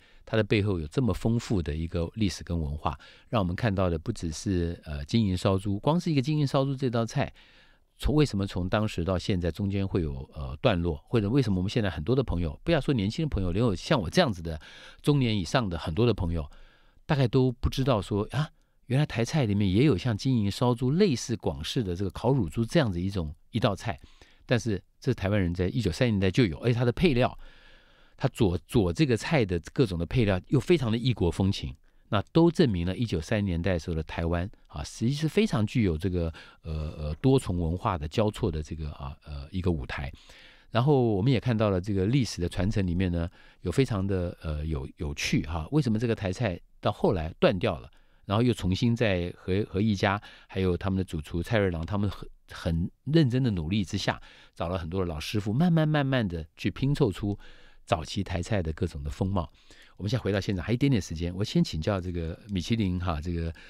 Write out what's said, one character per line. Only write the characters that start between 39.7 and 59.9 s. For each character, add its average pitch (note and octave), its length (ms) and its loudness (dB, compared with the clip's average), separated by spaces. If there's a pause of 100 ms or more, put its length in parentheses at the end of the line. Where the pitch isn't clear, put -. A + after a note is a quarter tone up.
舞 D#2 120 -2
台。 - 280 -8 (580)
然 A#2 140 0
后 C#3+ 180 4
我 G#2+ 180 2
们 C3 120 4
也 G#2 80 4
看 B2 160 0
到 G#2+ 140 4
了 F#2 100 2
这 G2 120 -4
个 F#2+ 140 2
历 B2 180 2
史 - 160 -6
的 F2 80 0
传 F2+ 220 0
承 F#2+ 160 0
里 F2 80 0
面 F#2 160 2
呢， E2+ 180 0 (340)
有 F2+ 100 -2
非 C3+ 120 4
常 G2+ 220 0
的， F2+ 360 -2
呃， D2+ 220 -4
有， D2+ 240 -4 (100)
有 D2 160 -6
趣 - 300 0
哈。 D#2 280 -4
为 D3+ 100 2
什 A#2+ 80 0
么 G#2+ 80 2
这 A#2+ 80 0
个 A2+ 80 0
台 F#2+ 180 -2
菜 F#2+ 240 -2 (240)
到 A2+ 120 0
后 D#3+ 220 2
来 D#2+ 260 -2
断 B2+ 180 4
掉 F2 220 -2
了， A#1 100 -18 (360)
然 G2+ 120 2
后 A#2+ 60 4
又 A#2+ 100 4
重 F#2 180 0
新 A#2 220 2
在 F#2+ 420 0
何-， F#2+ 320 0
何 F#2 120 -2
一 A2 120 2
家 G2 300 2 (240)
还 - 140 -4
有 F2+ 160 2
他 G2 120 -4
们 F#2+ 80 0
的 F#2+ 60 2
主 E2 180 -6
厨 E2+ 220 -4
蔡 A2+ 160 0
瑞 G2+ 140 2
郎 E2 120 -4
他 G2+ 140 -4
们 G#2 100 0
很， - 200 -8 (240)
很 E2+ 380 -2 (140)
认 D3+ 240 4
真 B2+ 140 0
的 B2+ 80 2
努 E2 180 -2
力 G2+ 160 0
之 G2 140 -4
下， - 220 -2 (340)
找 F2 140 -4
了 F2+ 100 -2
很 E2 100 -6
多 F#2+ 120 -2
的 F2+ 60 0
老 D#2+ 120 -6
师 G#2 220 -4
傅， G2+ 120 -4
慢 E3+ 200 2
慢 D#3 160 4
慢 D3+ 160 0
慢 C3 220 0
的 E2+ 200 -6 (100)
去 G#2+ 140 -2
拼 C3+ 240 0
凑 C3 160 2
出 G2+ 260 -4 (480)
早 E2+ 200 0
期 G2 180 -6
台 F2 200 -4
菜 G2 200 -2
的 D#2+ 100 -4
各 F2+ 140 -4
种 D2+ 160 -10
的 D2+ 80 -6
风 F#2+ 180 -2
貌。 F#2+ 220 -2 (460)